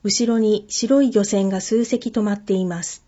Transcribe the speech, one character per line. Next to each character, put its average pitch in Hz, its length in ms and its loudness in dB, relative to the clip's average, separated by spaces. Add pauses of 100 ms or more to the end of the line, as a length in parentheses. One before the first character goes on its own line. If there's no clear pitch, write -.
後 226 320 0
ろ 226 40 2
に 214 300 2
白 269 320 2
い 262 100 2
漁 202 140 2
船 196 240 0
が 190 100 -2
数 226 240 0
隻 240 280 -4
止 220 100 -2
ま 208 120 0
っ 202 60 -6
て 202 140 -4
い 185 120 0
ま 175 180 -6
す。 - 240 -14